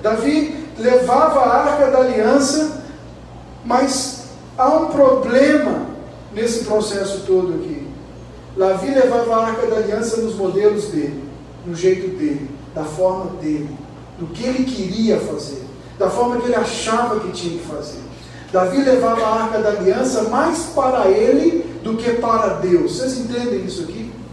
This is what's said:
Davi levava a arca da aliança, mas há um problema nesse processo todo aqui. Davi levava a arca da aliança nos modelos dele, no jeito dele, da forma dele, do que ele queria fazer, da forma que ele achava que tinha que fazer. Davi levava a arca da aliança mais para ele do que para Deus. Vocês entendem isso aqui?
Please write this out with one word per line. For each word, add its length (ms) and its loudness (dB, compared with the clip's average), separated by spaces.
Davi 520 0
levava 600 4
a 240 4
arca 240 4
da 120 4
aliança, 840 2
mas 600 0
há 120 4
um 200 4
problema 1000 4
nesse 340 -2
processo 600 -2
todo 300 2
aqui. 320 -6
Davi 380 0
levava 420 4
a 120 2
arca 180 -2
da 120 0
aliança 440 -2
nos 140 -4
modelos 500 2
dele, 380 -4
no 100 -8
jeito 400 0
dele, 360 -4
da 80 -6
forma 480 -2
dele, 340 -4
do 80 -8
que 160 -10
ele 200 0
queria 540 0
fazer, 480 -8
da 120 2
forma 280 0
que 80 -2
ele 100 2
achava 640 0
que 120 -6
tinha 260 -6
que 80 -10
fazer. 360 -10
Davi 280 2
levava 440 4
a 180 0
arca 160 -2
da 100 2
aliança 600 0
mais 440 0
para 340 2
ele 580 4
do 140 -2
que 140 0
para 440 2
Deus. 420 2
Vocês 200 -2
entendem 480 -4
isso 180 -8
aqui? 300 -10